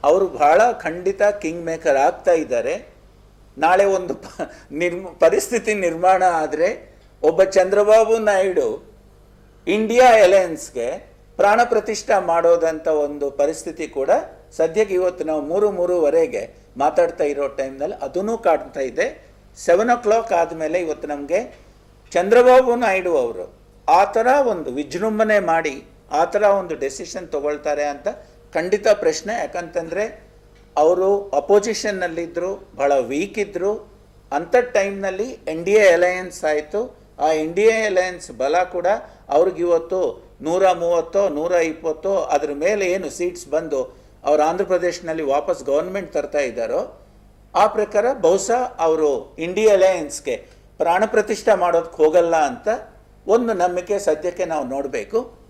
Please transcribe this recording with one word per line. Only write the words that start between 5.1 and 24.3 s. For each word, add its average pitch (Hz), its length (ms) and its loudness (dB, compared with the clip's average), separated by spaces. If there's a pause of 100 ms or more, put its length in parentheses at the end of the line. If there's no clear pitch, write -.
ಪರಿಸ್ಥಿತಿ 214 540 2
ನಿರ್ಮಾಣ 180 580 2
ಆದ್ರೆ 156 640 -2 (280)
ಒಬ್ಬ 160 200 4
ಚಂದ್ರಬಾಬು 208 760 4
ನಾಯ್ಡು 190 760 -2 (720)
ಇಂಡಿಯಾ 220 560 6
ಅಲಯನ್ಸ್‌ಗೆ 170 920 0 (200)
ಪ್ರಾಣ 202 280 4
ಪ್ರತಿಷ್ಠೆ 214 640 0
ಮಾಡೋದಂತ 165 600 2
ಒಂದು 147 440 -2
ಪರಿಸ್ಥಿತಿ 156 560 -4
ಕೂಡ 135 220 -4 (420)
ಸದ್ಯಕ್ಕೆ 185 420 -2
ಇವತ್ತು 180 300 -2
ನಾವು 156 180 -4
ಮೂರು 196 300 0
ಮೂರುವರೆಗೆ 160 840 0 (220)
ಮಾತಾಡ್ತಾ 160 460 0
ಇರೋ 143 240 -2
ಟೈಮ್‌ನಲ್ಲಿ 135 480 -8
ಅದನ್ನೂ 196 420 -6
ಕಾಣ್ತಾ 160 420 -2
ಇದೆ. 135 480 -6 (300)
ಸೆವೆನ್ 196 320 2
ಓ 240 120 2
ಕ್ಲಾಕ್ 214 320 0
ಆದ್ಮೇಲೆ 165 480 -2
ಇವತ್ತು 151 260 -8
ನಮ್ಗೆ 147 520 -6 (520)
ಚಂದ್ರಬಾಬು 240 640 6
ನಾಯ್ಡು 190 420 0
ಅವರು 117 360 -4 (360)
ಆ 190 140 6
ಥರ 226 240 0 (200)